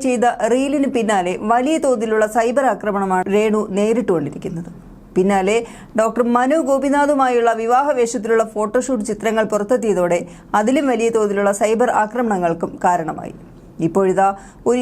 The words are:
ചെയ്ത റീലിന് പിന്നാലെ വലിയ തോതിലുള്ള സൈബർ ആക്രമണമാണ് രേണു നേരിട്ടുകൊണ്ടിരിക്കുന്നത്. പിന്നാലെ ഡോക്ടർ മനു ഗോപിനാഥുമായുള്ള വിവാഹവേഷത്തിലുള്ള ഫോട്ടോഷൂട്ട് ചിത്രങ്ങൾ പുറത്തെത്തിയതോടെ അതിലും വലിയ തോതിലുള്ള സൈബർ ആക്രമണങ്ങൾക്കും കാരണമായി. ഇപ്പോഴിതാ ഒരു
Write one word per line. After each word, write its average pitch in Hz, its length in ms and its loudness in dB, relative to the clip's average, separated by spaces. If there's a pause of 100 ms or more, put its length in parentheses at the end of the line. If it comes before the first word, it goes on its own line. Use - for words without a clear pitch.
ചെയ്ത 240 200 0 (260)
റീലിന് 277 440 0
പിന്നാലെ 196 380 0 (180)
വലിയ 262 260 2
തോതിലുള്ള 220 480 0 (100)
സൈബർ 247 360 0
ആക്രമണമാണ് 190 540 -2 (100)
രേണു 214 260 2 (160)
നേരിട്ടുകൊണ്ടിരിക്കുന്നത്. 180 960 -2 (440)
പിന്നാലെ 196 420 2 (420)
ഡോക്ടർ 226 240 2 (140)
മനു 262 200 2 (120)
ഗോപിനാഥുമായുള്ള 269 800 2 (100)
വിവാഹവേഷത്തിലുള്ള 233 840 2 (120)
ഫോട്ടോഷൂട്ട് 214 540 -2
ചിത്രങ്ങൾ 220 440 0
പുറത്തെത്തിയതോടെ 202 680 0 (400)
അതിലും 262 280 2
വലിയ 233 220 0
തോതിലുള്ള 202 420 0 (100)
സൈബർ 220 300 2 (120)
ആക്രമണങ്ങൾക്കും 196 680 -2 (100)
കാരണമായി. 165 500 -2 (540)
ഇപ്പോഴിതാ 190 420 2 (380)
ഒരു 247 140 2